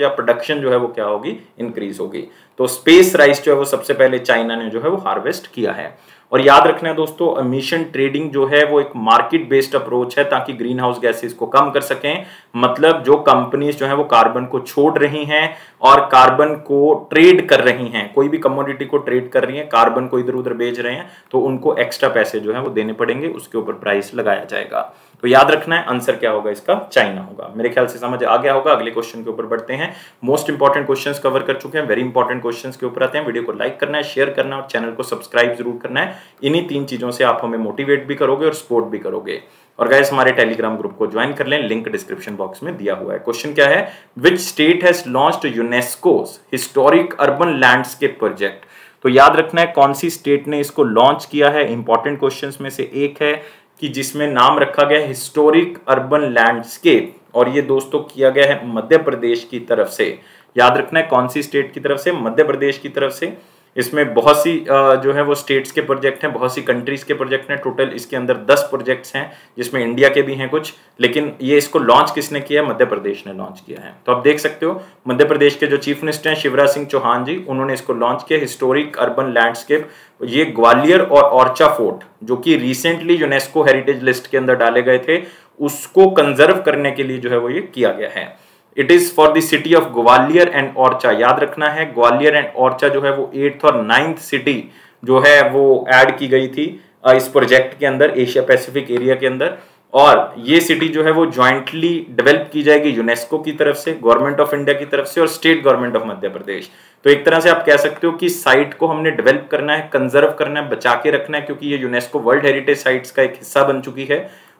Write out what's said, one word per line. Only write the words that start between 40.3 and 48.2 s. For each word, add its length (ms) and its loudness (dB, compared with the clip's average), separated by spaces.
Telegram 460 -2
group 200 -10
को 100 -2
ज्वाइन 260 -4
कर 140 -6
लें, 200 -2
Link 220 -4
description 460 -10
box 280 -10
में 140 -10
दिया 180 -4
हुआ 180 -8
है। 60 -8
Question 340 -8
क्या 140 4
है, 240 0
which 200 2
state 420 0
has 160 4
launched 300 0
unesco's 800 -2
historic 520 2
urban 220 0
landscape 720 0